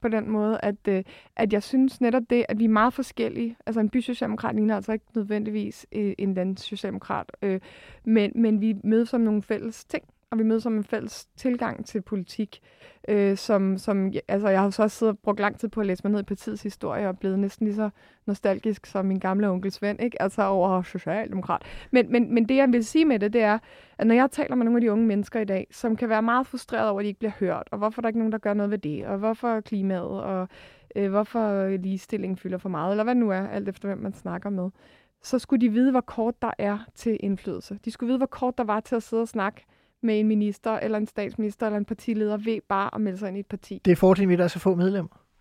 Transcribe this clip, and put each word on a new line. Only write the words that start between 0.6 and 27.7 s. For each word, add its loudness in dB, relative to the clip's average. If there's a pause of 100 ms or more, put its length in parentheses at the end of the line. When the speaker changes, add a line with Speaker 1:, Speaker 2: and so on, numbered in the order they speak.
Speaker 1:
at, 0 (120)
øh, 2 (320)
at 0
jeg 2
synes 2
netop 2
det, 4
at -2
vi 4
er 6
meget 4
forskellige. -4
Altså -2
en 2
bysocialdemokrat -2
ligner 2
altså -4
ikke -4 (100)
nødvendigvis, -4
øh, 0
en 0
landssocialdemokrat. -6 (100)
Øh, 0 (460)
men, 4
men 2
vi 0
mødes 2
som 0
nogle 2
fælles -6
ting, -6 (280)
og -2
vi 2
mødes 2
som -2
en -2
fælles -8 (100)
tilgang -4
til -6
politik. -6 (480)
Øh, 2
som, 2
som, 0
ja, -4
altså, 0
jeg 6
har 4
så 0
også 0
siddet 2
og -12
brugt -2
lang -2
tid -4
på -8
at 0
læse -2
mig 0
ned 2
i -2
partiets -8
historie, -4
og -6
blevet 0
næsten -2
lige -2
så 0 (360)
nostalgisk -2
som -4
min 0
gamle 0
onkel -2
Svend, -4
ikke? -2
Altså 0
over 2
socialdemokrat. -4 (300)
Men, 4
men, 2
men 4
det, 2
jeg 6
vil 4
sige 4
med 4
det, 0
det 4
er, 4 (380)
at 2
når 8
jeg 4
taler -2
med 2
nogle 4
af 4
de 2
unge 2
mennesker 0
i -2
dag, -2
som -2
kan -2
være 2
meget 2
frustrerede -2
over, -2
at -2
de -4
ikke -6
bliver -2
hørt, -2